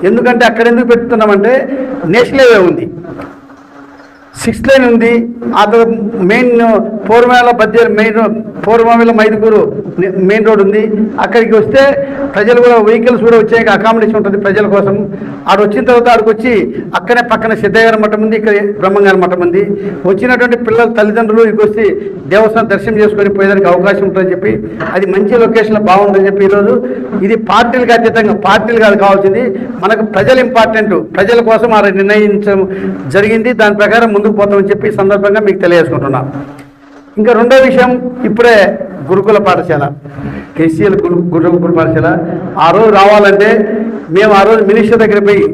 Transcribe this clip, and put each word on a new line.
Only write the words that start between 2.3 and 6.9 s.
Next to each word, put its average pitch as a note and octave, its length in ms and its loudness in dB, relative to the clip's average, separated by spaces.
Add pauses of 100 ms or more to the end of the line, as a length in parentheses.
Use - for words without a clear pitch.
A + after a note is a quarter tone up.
హైవే A3+ 240 4
ఉంది, D#3 180 -4 (1600)
సిక్స్ - 260 -4
లేన్ C4+ 200 4
ఉంది, A#3 220 2 (500)
ఆ - 100 4
తర్వాత A#3 220 2 (380)
మెయిన్ B3 200 0 (560)